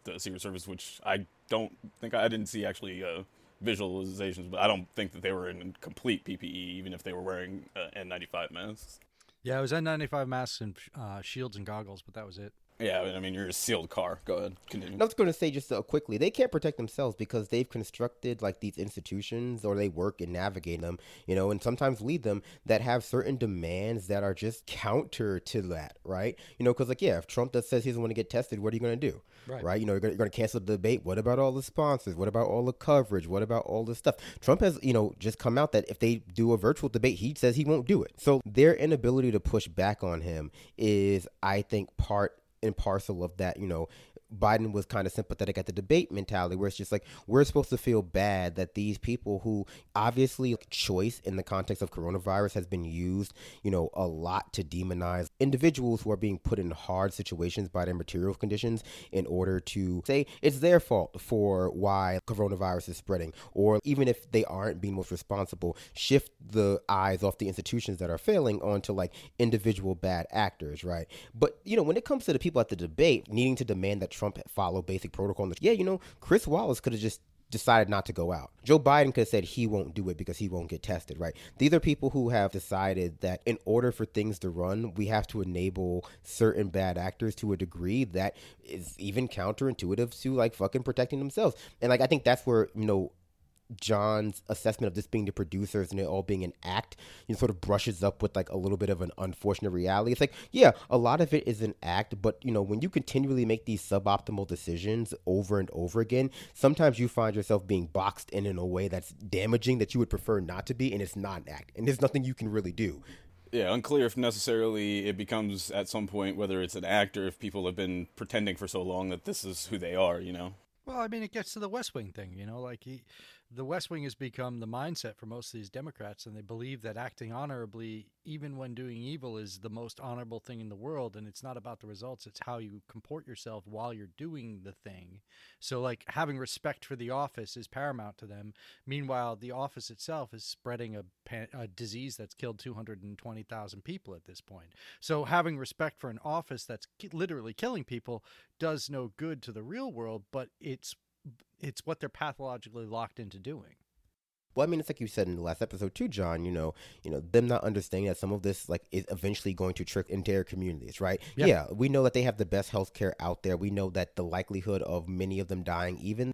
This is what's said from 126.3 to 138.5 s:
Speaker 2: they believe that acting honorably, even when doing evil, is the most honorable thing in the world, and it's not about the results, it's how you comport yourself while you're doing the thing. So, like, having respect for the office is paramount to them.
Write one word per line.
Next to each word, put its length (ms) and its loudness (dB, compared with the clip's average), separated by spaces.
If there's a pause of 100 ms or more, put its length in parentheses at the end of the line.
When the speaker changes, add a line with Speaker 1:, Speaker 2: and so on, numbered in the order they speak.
Speaker 2:
they 60 -16
believe 400 -10
that 160 -10
acting 340 -10
honorably, 760 -10 (180)
even 320 -12
when 160 -10
doing 240 -10
evil, 400 -10
is 220 -12
the 100 -12
most 320 -12
honorable 400 -10
thing 180 -14
in 80 -12
the 80 -14
world, 400 -8
and 140 -14
it's 140 -18
not 120 -12
about 240 -14
the 80 -20
results, 380 -14
it's 200 -14
how 120 -8
you 320 -14
comport 360 -14
yourself 400 -14
while 280 -8
you're 240 -14
doing 460 -12
the 100 -16
thing. 480 -20 (400)
So, 200 -6
like, 260 -6
having 300 -4
respect 460 -8
for 140 -12
the 120 -8
office 460 -6
is 120 -14
paramount 500 -8
to 80 -18
them. 280 -16 (320)